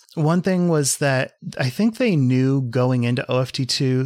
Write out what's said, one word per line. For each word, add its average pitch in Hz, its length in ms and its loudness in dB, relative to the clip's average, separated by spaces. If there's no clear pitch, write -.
One 165 300 0
thing 180 240 0
was 151 300 0
that 135 360 0
I 127 140 -2
think 220 260 0
they 226 180 2
knew 131 460 2
going 123 440 0
into 123 220 -2
O 127 120 0
F 127 120 -2
T 135 140 -4
two 131 400 0